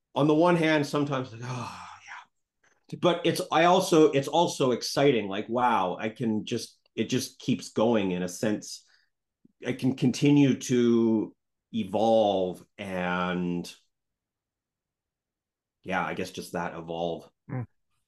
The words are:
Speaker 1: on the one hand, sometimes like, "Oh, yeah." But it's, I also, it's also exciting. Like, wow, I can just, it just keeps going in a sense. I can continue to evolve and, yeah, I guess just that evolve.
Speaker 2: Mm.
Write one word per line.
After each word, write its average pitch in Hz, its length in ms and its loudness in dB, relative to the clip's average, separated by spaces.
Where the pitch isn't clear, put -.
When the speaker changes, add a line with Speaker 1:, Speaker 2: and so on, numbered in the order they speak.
Speaker 1:
on 139 120 2
the 151 60 6
one 170 220 4
hand, 156 320 2
sometimes 139 460 -4
like, 113 100 -16
"Oh, 117 380 -10
yeah." 143 100 -12
But 170 240 2
it's, 156 160 0
I 160 140 4
also, 175 460 6
it's 139 180 0
also 156 420 0
exciting. 120 560 2
Like, 98 220 -6
wow, 110 500 0
I 110 100 -4
can 110 360 -4
just, - 320 -8
it 113 140 -2
just - 300 -2
keeps - 300 -4
going 110 420 0
in 90 120 -4
a 90 60 -6
sense. - 540 -6
I 123 60 -4
can 131 220 -2
continue 139 600 4
to 117 760 2
evolve 101 920 0
and, 90 920 -4
yeah, 90 220 -2
I 80 80 -6
guess 90 180 -8
just - 220 -12
that 87 220 -6
evolve. 82 540 -6
Speaker 2:
Mm. 127 160 -8